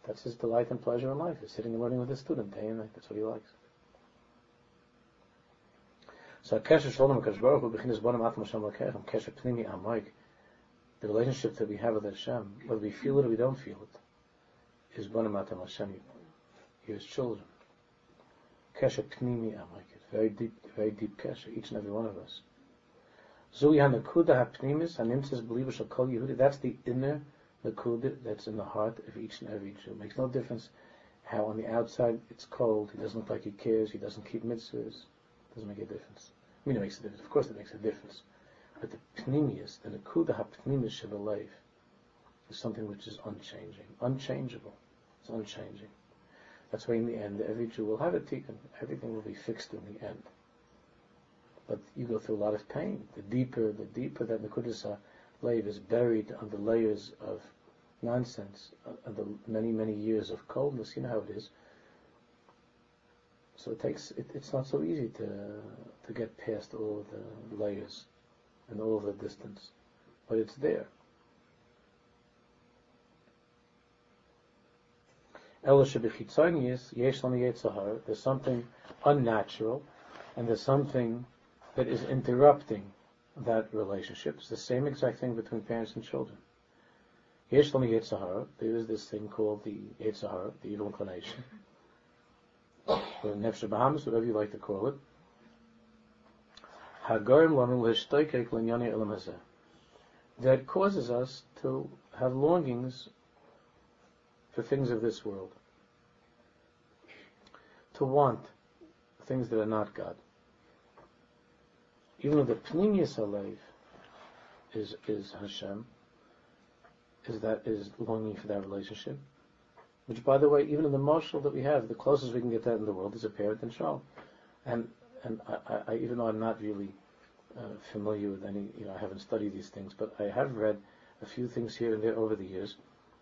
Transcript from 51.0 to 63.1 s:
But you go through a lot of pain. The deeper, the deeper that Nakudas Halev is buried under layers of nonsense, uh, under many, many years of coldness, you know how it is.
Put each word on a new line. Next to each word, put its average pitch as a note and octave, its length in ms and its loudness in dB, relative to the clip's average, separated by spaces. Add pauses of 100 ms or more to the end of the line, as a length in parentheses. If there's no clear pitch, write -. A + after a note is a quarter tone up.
But A2 140 -4 (160)
you B2+ 100 -6
go A2 140 0
through A2 160 -4
a G2+ 80 0
lot G#2+ 100 2
of - 140 -6
pain. G3 480 -6
The G2+ 60 -12
deeper, A#2 500 0
the G#2 140 -10
deeper - 380 -6
that A2 180 -2
Nakudas A2 440 -6 (560)
Halev A#2 240 2
is G2+ 120 -6
buried A2+ 640 2
under G#2+ 160 -8
layers G#2+ 640 2
of G2+ 200 -6 (640)
nonsense, A#2 680 -4 (140)
uh, - 60 -10 (140)
under G#2 180 -6 (220)
many, A2+ 260 0
many A2 200 0
years G#2+ 380 0
of - 160 -10
coldness, C3 500 -2
you C3 60 -4
know B2+ 60 -4
how A2+ 100 -2
it G2+ 120 -4
is. G#2 200 -10 (2000)